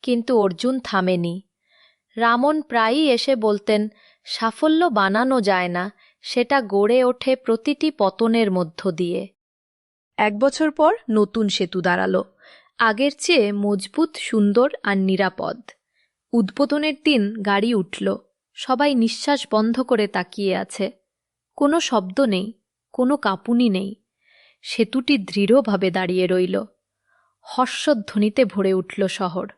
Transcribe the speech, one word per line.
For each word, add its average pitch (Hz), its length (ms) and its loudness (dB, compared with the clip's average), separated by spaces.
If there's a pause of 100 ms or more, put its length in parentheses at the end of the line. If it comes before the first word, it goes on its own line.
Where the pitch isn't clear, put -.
কিন্তু 240 380 0
অর্জুন 208 400 0
থামেনি। 185 600 -2 (760)
রামন 247 440 2
প্রায়ই 247 480 0
এসে 254 260 2
বলতেন, 214 520 0 (360)
"সাফল্য 311 640 0
বানানো 226 560 2
যায় 185 260 0
না, 175 240 -4 (300)
সেটা 254 400 0
গড়ে 208 420 2
ওঠে 247 320 0
প্রতিটি 262 560 -2
পতনের 226 600 0
মধ্য 180 400 -4
দিয়ে।" 180 360 -4 (920)
এক 208 220 -2
বছর 285 320 0
পর 320 240 4 (140)
নতুন 214 380 2
সেতু 185 340 -4
দাঁড়ালো, 185 540 -2 (420)
আগের 233 400 0
চেয়ে 233 340 2
মজবুত, 202 640 -2
সুন্দর 220 560 2 (120)
আর 202 140 -2
নিরাপদ। 190 640 -2 (720)
উদ্বোধনের 285 600 0 (100)
দিন 220 380 0
গাড়ি 202 320 0
উঠল, 196 440 -2 (360)
সবাই 269 420 0
নিঃশ্বাস 233 560 0
বন্ধ 226 300 2
করে 226 260 0
তাকিয়ে 190 480 -4
আছে। 190 360 -6 (640)
কোনো 294 240 2
শব্দ 202 420 -2
নেই, 208 320 -2 (400)
কোনো 262 240 0
কাঁপুনি 233 520 0
নেই। 196 260 -4 (680)
সেতুটি 262 560 -2
দৃঢ়ভাবে 202 760 2
দাঁড়িয়ে 185 360 0
রইল। 185 360 0 (800)
হর্ষধ্বনিতে 214 1040 0
ভরে 190 280 0
উঠল 185 340 -2
শহর। 185 500 -6